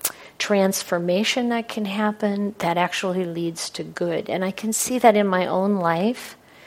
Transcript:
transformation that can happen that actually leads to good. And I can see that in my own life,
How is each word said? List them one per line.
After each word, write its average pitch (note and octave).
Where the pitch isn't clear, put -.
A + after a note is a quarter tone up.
transformation G3
that A#3
can G#3+
happen G3+
that E3+
actually F3+
leads E3+
to -
good. D#3+
And F#3
I G3
can A3
see -
that A3+
in G#3
my F#3
own G3
life, F3+